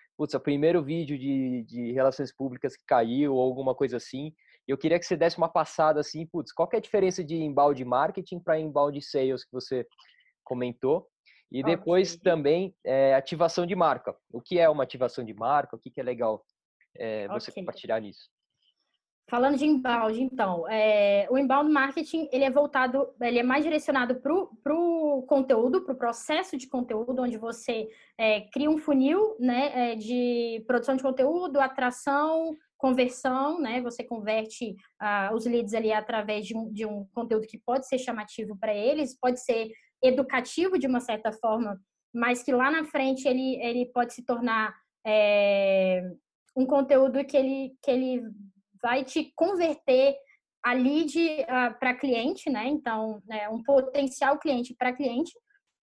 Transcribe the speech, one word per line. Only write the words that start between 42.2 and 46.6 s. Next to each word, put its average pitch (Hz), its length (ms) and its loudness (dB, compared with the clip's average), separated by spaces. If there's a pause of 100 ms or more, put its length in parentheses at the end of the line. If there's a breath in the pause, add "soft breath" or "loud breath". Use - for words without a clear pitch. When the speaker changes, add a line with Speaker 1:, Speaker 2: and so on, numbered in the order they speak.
Speaker 2:
que 294 80 -2
lá 254 180 4
na 320 140 0
frente 262 460 0
ele, 262 340 0
ele 240 300 -2
pode 240 200 0
se 247 120 -16
tornar, 226 500 -2 (320)
é, 196 960 4 (500)
um 262 120 2